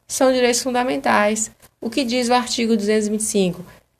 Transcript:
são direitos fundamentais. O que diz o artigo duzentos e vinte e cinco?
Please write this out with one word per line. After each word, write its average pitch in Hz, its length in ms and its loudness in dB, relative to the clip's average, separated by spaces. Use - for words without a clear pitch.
são 262 240 2
direitos 247 300 2
fundamentais. 247 880 0
O 233 120 -6
que 285 120 -2
diz 240 280 0
o 247 40 4
artigo 233 400 0
duzentos 214 340 0
e - 20 -2
vinte 214 100 -2
e 214 40 -4
cinco? 185 380 0